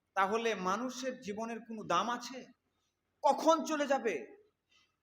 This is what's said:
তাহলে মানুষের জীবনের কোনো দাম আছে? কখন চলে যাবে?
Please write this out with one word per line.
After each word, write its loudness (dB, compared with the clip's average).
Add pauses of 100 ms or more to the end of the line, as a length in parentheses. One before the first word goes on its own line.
(140)
তাহলে 2
মানুষের -4
জীবনের -8
কোনো -12
দাম 0
আছে? -8 (760)
কখন 4
চলে 0
যাবে? 0 (760)